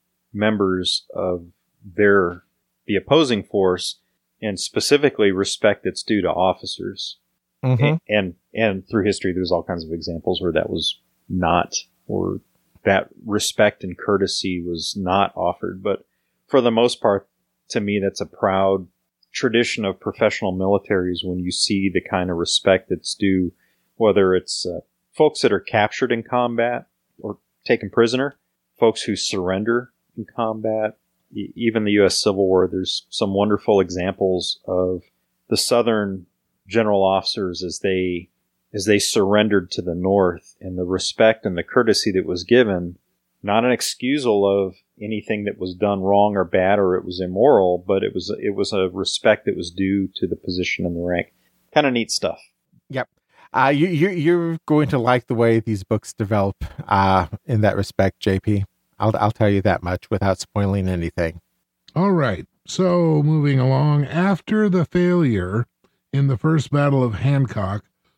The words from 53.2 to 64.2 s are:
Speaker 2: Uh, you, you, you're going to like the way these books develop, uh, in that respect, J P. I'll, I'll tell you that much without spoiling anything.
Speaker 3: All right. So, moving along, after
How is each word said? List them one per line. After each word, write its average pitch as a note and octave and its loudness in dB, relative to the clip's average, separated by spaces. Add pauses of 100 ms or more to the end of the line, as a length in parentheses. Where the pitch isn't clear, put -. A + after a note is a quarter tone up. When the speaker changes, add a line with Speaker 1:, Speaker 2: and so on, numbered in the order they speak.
Speaker 2:
Uh, C3+ 2
you, D3+ 2
you, E3+ 2
you're E3+ 0
going D3+ 2
to C#3 0
like B2 2
the B2+ -4
way A#2 4
these G#2 -4
books - -4
develop, G2+ -2 (240)
uh, F#2+ 4 (180)
in A2+ 0
that G2+ 2
respect, G2 0
J F#2+ 0
P. G2+ 0 (340)
I'll, G#2+ 2
I'll G#2+ 0
tell G#2 2
you G2 2
that G2 2
much F2+ -6
without F#2+ 0
spoiling G2 -2
anything. E2+ -4 (560)
Speaker 3:
All F#3+ 2
right. B2+ 0 (200)
So, F3 2
moving D3 2
along, C#3 2
after G3 0